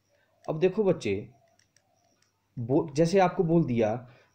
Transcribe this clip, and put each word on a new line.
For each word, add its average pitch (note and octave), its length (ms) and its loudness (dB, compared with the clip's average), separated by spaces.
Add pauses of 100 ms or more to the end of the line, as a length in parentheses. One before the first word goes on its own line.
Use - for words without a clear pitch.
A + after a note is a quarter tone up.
(460)
अब D#3 140 -6
देखो F#3 240 0
बच्चे, E3 300 0 (1400)
बो-, C3+ 380 -2
जैसे E3+ 240 2
आपको F3+ 240 2
बोल E3 220 2
दिया, A#2 260 0 (440)